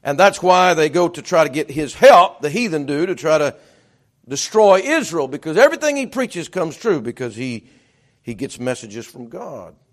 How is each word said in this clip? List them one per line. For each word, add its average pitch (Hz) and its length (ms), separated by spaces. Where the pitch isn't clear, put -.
And 143 160
that's 185 240
why 180 320
they 156 160
go 170 180
to 160 140
try 165 220
to 139 60
get 143 200
his 139 240
help, 202 480
the 147 80
heathen 160 340
do, 147 220
to 185 80
try 156 240
to 143 180
destroy 190 520
Israel, 185 480
because 147 280
everything 302 400
he 269 100
preaches 220 420
comes 165 280
true, 190 240
because 117 340
he, 117 340
he 117 140
gets 127 260
messages 117 460
from 123 220
God. 113 460